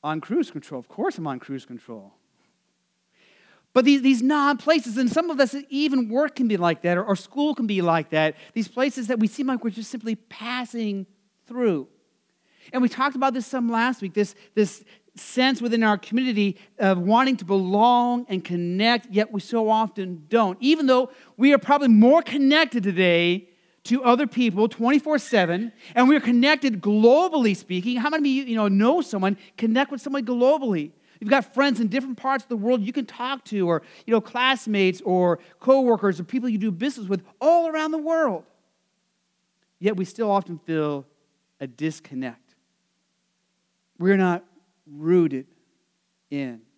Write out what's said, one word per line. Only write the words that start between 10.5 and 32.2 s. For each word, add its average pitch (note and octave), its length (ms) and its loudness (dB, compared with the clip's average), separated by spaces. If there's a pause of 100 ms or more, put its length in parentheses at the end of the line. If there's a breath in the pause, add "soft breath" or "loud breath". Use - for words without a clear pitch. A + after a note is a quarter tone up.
through. A3 400 -2 (840 soft breath)
And B3+ 80 0
we B3 80 4
talked C4+ 260 -2
about C4 180 0
this A#3+ 140 -6
some A#3+ 240 -4
last A#3+ 300 -2
week, F#3+ 120 -8
this, G#3 220 -2 (200 soft breath)
this - 280 0 (320 soft breath)
sense B3+ 460 -2
within A3+ 220 0
our G#3+ 140 2
community G#3+ 600 -2 (200 soft breath)
of F#3+ 220 2
wanting A#3 380 2
to F#3 80 -12
belong A#3+ 840 2
and F#3 160 -6
connect, F#3 680 -2
yet G#3 220 -2
we G#3 80 -6
so A3 300 -2
often F#3+ 580 -4
don't. A3 320 0
Even D4+ 260 2
though B3+ 260 2 (260 loud breath)
we C4+ 160 6
are C#4 40 6
probably C#4 300 2
more A#3+ 340 8
connected C#4 640 2
today F3 640 2 (380 soft breath)
to B3+ 160 0
other B3 260 2
people G#3+ 420 0
twenty-four C#4 500 0
seven, G3 540 -2 (200 loud breath)
and B3+ 140 4
we D4 80 6
are C#4 60 2
connected B3 580 2
globally A#3 720 4
speaking. F#3 440 -6
How A#3+ 120 -2
many D#4 100 -4
of D4 60 0
you, C4+ 260 0
you A3+ 40 -2
know, G#3+ 140 0
know A3+ 320 2
someone, G3+ 340 -2 (220 loud breath)
connect B3 340 0
with C4+ 80 -10
someone C#4 260 -6
globally? A#3+ 680 0 (280 soft breath)
You've G#3 100 -8
got C4+ 240 0
friends C4 280 0
in A3 80 0
different B3+ 280 -6
parts C4+ 260 -4